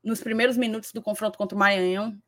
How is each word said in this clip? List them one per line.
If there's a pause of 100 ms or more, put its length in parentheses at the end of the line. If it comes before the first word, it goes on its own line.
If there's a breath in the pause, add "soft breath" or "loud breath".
nos
primeiros
minutos
do
confronto
contra
o
Maranhão.